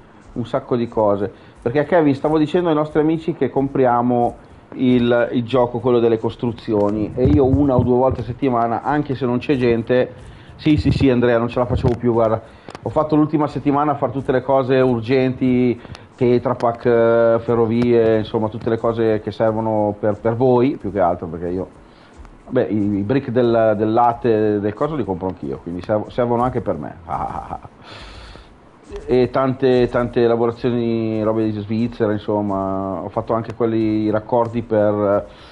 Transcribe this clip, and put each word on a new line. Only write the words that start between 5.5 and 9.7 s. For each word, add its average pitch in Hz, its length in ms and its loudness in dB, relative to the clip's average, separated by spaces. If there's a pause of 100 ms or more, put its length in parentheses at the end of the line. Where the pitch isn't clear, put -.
quello 120 200 2
delle 113 180 4
costruzioni, 107 1000 -2
e 127 120 0
io 147 180 4
una 135 320 2
o 123 60 4
due 123 160 2
volte 127 240 0
a - 20 -8
settimana, 117 580 -2
anche 143 320 -2
se 127 120 -4
non 120 100 -2
c'è 135 200 -2
gente, 123 540 0 (460)